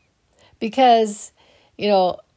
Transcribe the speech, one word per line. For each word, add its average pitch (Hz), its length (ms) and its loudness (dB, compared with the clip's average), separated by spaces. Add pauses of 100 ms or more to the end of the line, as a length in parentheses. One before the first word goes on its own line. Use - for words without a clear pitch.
(600)
Because, 226 720 0 (460)
you 202 100 -6
know, 190 300 0 (200)